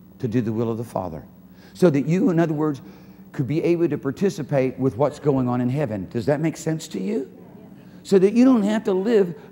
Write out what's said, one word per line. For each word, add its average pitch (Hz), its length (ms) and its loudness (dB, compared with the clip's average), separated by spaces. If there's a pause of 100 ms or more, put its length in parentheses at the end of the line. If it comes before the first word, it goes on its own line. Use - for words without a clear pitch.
(200)
to 127 100 -4
do 120 120 0
the 110 120 -2
will 113 180 -2
of 110 60 -4
the 120 80 -8
Father. 90 400 -6 (480)
So 175 180 4
that 135 160 0
you, 185 240 2
in 165 80 2
other 160 160 2
words, 151 260 -2 (520)
could 131 140 -4
be 151 140 -2
able 170 280 2
to 143 100 -4
participate 135 800 -2
with 127 180 -2
what's 135 220 0
going 131 280 0
on 123 140 0
in 123 80 0
heaven. 110 400 -4
Does 120 160 -4
that 143 140 2
make 156 180 -2
sense 160 300 -6
to 196 120 -8
you? 214 300 -4 (720)
So 196 160 4
that 196 160 4
you 233 120 6
don't 247 180 6
have 214 220 0
to 202 80 0
live 190 420 2 (160)